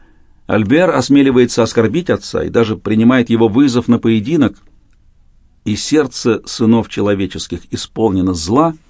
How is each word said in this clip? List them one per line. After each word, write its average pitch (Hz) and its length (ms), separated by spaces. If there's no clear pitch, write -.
Альбер 135 440
осмеливается 135 720
оскорбить 117 480
отца - 320
и 80 60
даже 110 280
принимает 117 520
его 113 200
вызов 120 380
на 120 120
поединок. 113 580
И 107 120
сердце 131 720
сынов 113 420
человеческих 98 720
исполнено 95 600
зла 113 420